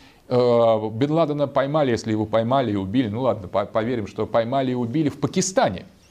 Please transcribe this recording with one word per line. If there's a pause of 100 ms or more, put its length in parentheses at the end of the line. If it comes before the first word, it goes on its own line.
(260)
э,
Бен
Ладена
поймали,
если
его
поймали
и
убили,
ну
ладно,
по-,
поверим,
что
поймали
и
убили
в
Пакистане. (240)